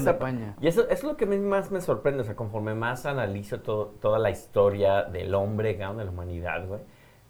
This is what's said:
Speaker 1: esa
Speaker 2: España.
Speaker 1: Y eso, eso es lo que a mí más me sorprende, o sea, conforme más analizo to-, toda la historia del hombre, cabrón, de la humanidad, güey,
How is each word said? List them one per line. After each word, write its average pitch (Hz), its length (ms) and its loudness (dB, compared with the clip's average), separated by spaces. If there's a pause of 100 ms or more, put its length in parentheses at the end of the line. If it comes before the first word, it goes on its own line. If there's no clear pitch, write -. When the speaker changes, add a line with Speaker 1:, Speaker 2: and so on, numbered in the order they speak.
Speaker 1:
esa 139 100 4
Speaker 2:
España. 123 480 -4
Speaker 1:
Y 147 80 0
eso, 170 160 6
eso - 100 0
es - 100 0
lo 294 120 -2
que 269 100 -2
a - 20 2
mí 196 100 2
más 196 340 0
me 190 80 -2
sorprende, 139 420 0
o 113 40 -4
sea, 107 100 -6
conforme 107 400 -4
más 120 300 -2
analizo 107 560 -2
to-, 107 400 -2
toda 107 180 4
la 110 100 4
historia 101 720 4
del 90 320 -2
hombre, 104 420 0
cabrón, 98 220 -8
de 107 60 -6
la 90 60 -6
humanidad, 87 560 -6
güey, 101 140 -10 (480)